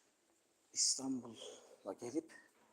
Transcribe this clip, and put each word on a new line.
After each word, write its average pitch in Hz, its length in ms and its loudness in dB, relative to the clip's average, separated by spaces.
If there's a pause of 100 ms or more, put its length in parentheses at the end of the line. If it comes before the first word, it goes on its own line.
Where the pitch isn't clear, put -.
(720)
İstanbul'a 120 1200 0
gelip 120 380 -4 (420)